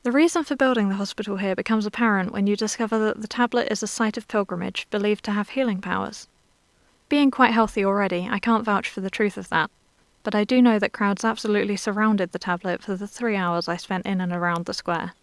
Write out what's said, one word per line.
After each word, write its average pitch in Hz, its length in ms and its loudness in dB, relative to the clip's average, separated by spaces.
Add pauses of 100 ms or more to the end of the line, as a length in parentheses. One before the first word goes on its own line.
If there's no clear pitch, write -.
The 247 100 0
reason 320 320 4
for 294 120 -4
building 247 340 2
the 190 60 0
hospital 202 420 -4
here 190 180 0
becomes 214 300 0
apparent 208 480 0
when 202 140 0
you 208 80 4
discover 220 440 -2
that 214 220 0
the 214 60 -8
tablet 240 440 0
is 214 120 -2
a 214 40 -6
site 220 300 -2
of 226 100 -10
pilgrimage 185 640 -4
believed 208 340 0
to 208 60 -2
have 202 180 -2
healing 240 300 0
powers. 196 480 -4 (840)
Being 285 220 6
quite 240 220 4
healthy 220 320 2
already, 196 440 0
I 196 100 -2
can't 226 260 2
vouch 202 240 0
for - 120 -8
the 190 80 -4
truth 208 280 -2
of 190 120 -12
that, 160 200 0 (540)
but 214 120 -4
I 208 80 2
do 254 180 4
know 233 180 6
that 202 140 0
crowds 202 300 0
absolutely 208 540 0
surrounded 208 540 0
the 180 80 -8
tablet 175 420 -4
for 202 140 -6
the 196 120 -10
three 226 280 -4
hours 175 340 -2
I 175 80 -2
spent 180 280 -6
in 196 140 0
and 180 140 -2
around 175 320 -2
the - 80 -6
square. 175 500 -4